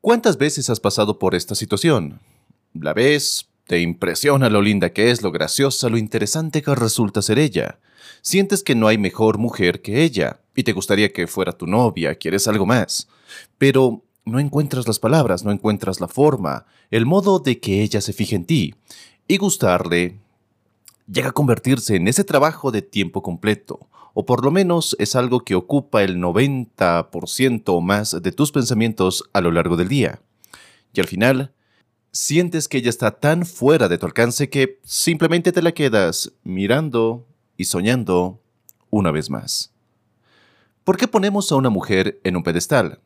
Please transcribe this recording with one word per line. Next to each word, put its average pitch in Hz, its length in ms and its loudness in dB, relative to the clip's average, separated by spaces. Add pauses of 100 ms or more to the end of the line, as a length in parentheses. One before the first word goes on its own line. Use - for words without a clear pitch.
¿Cuántas 226 360 2
veces 147 320 -2
has 113 100 0
pasado 104 380 0
por 92 160 0
esta 90 220 -4
situación? 104 640 -2 (540)
La 78 180 -4
ves, 143 560 0 (160)
te 87 140 0
impresiona 95 720 0
lo 104 100 4
linda 101 320 2
que 110 160 2
es, 123 140 0
lo 92 80 -2
graciosa, 120 580 -2
lo 117 80 0
interesante 117 640 -4
que 143 140 0
resulta 110 480 0
ser 110 160 2
ella. 90 400 -2 (420)
Sientes 196 400 0
que 139 140 0
no 110 120 4
hay 110 120 4
mejor 104 400 2
mujer 104 420 0
que 120 220 0
ella 107 380 -2 (140)
y 131 60 -2
te 110 120 0
gustaría 98 380 0
que 87 140 -4
fuera 87 280 -4
tu - 120 -10
novia, 82 480 2
quieres 95 340 -2
algo 104 200 0
más. 117 400 0 (500)
Pero 131 460 2 (220)
no 117 140 -2
encuentras 139 480 -2
las 110 120 -2
palabras, 127 440 2
no 104 80 0
encuentras 101 480 -2
la 87 80 -6
forma, 110 600 0 (240)
el 113 160 2
modo 190 320 2
de 123 200 -2
que 98 220 0
ella 107 180 0
se 98 140 -6
fije 107 220 -4
en 87 100 -4
ti. 120 300 -2 (520)
Y 190 100 2
gustarle 90 840 0 (920)
llega 160 180 -4
a - 20 -8
convertirse 127 640 0
en 90 120 2
ese 135 160 0
trabajo 147 460 0
de 107 140 -2
tiempo 95 400 -4
completo, - 680 -4 (280)
o - 80 -2
por 123 200 2
lo 139 40 4
menos 175 480 2
es - 200 -4
algo 123 240 0
que 98 140 -2
ocupa - 460 0
el 92 200 0
noventa 95 880 0
por 87 160 -8
ciento 120 460 0
o 87 80 2
más 98 420 -2
de 95 80 -2
tus 147 220 -2
pensamientos 110 800 0
a 98 80 2
lo 85 100 2
largo 85 240 0
del 87 140 0
día. 127 320 -2 (720)
Y 98 80 0
al 92 60 0
final, 127 460 0 (600)
sientes 165 560 -2
que 143 80 -2
ella 120 120 0
está 113 300 -2
tan 165 260 0
fuera 135 440 2
de 85 80 0
tu - 80 -6
alcance 120 440 0
que 135 360 -2
simplemente 165 680 0
te 170 100 0
la 165 120 2
quedas 110 580 0 (140)
mirando 117 840 -2 (300)
y 92 80 -4
soñando 95 760 0 (480)
una 98 220 2
vez 73 180 -4
más. - 440 -8 (1120)
¿Por 185 100 2
qué 226 140 -2
ponemos 202 420 0
a 143 60 4
una 135 120 2
mujer 95 540 0
en 90 140 -2
un 85 60 -4
pedestal? 85 640 -2